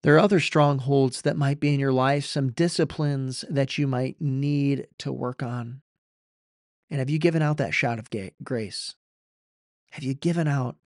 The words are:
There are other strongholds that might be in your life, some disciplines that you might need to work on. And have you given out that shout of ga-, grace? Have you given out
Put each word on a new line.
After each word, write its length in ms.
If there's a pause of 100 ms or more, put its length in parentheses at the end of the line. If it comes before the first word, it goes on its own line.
There 120
are 40
other 200
strongholds 800
that 140
might 240
be 120
in 60
your 140
life, 320
some 260
disciplines 1000
that 300
you 80
might 340
need 680 (100)
to 140
work 320
on. 380 (1080)
And 80
have 100
you 100
given 220
out 180
that 140
shout 280
of 100
ga-, 320
grace? 540 (960)
Have 100
you 120
given 340
out 260 (260)